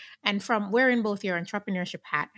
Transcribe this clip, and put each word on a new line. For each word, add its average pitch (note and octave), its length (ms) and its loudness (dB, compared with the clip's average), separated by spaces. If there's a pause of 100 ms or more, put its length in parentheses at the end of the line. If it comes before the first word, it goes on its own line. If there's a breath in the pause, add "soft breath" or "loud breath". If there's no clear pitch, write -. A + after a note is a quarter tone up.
(220 loud breath)
And G3+ 180 0
from G#3 300 0
wearing A#3+ 320 4
both G#3 220 -2
your F3+ 120 0
entrepreneurship F3+ 680 -4
hat - 340 -4